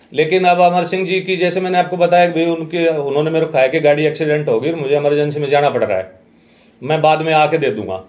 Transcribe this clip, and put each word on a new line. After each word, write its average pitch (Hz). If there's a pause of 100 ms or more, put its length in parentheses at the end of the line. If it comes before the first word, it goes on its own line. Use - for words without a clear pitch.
(140)
लेकिन 160
अब 175
अमर 175
सिंह 185
जी 185
की, 185
जैसे 180
मैंने 185
आपको 175
बताया 175
कि -
भाई 165
उनके, 165
उन्होंने 151
मेरे 160
को 156
कहा 135
कि 156
गाड़ी 147
एक्सीडेंट 151
हो 113
गई 139
और 170
मुझे 143
emergency 147
में 143
जाना 143
पड़ 120
रहा 104
है, - (640)
मैं 156
बाद 156
में 160
आके 151
दे 135
दूंगा, 95 (120)